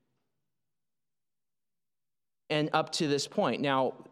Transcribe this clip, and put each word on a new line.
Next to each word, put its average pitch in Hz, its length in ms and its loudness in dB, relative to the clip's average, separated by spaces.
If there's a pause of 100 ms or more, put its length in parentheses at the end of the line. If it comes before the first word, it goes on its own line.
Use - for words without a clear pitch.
(2500)
and 151 240 0
up 156 200 0
to 160 160 0
this 139 180 0
point. 131 340 0
Now, 135 340 2 (180)